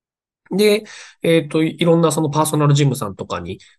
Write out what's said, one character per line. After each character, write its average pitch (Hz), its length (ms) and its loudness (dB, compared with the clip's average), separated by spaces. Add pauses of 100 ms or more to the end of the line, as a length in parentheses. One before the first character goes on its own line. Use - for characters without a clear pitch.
(500)
で、 208 360 0 (380)
え 165 160 2
ー 156 100 -4
と、 160 120 0
い 156 160 -2
ろ 170 200 4
ん 170 40 2
な 160 120 2
そ 165 80 -2
の 151 80 0
パ 151 140 0
ー - 20 -2
ソ 151 100 -4
ナ 151 120 2
ル 143 60 4
ジ 147 120 2
ム 131 100 0
さ 104 140 -6
ん 95 60 -14
と 101 100 -12
か 90 160 -8
に、 87 180 -12 (200)